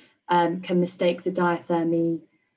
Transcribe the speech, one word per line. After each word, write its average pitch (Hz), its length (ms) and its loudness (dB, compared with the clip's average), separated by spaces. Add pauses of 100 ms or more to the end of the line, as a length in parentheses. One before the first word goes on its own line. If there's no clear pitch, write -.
(300)
um, 175 320 2
can 185 180 0
mistake 175 460 0
the 180 40 0
diathermy, 170 920 0 (360)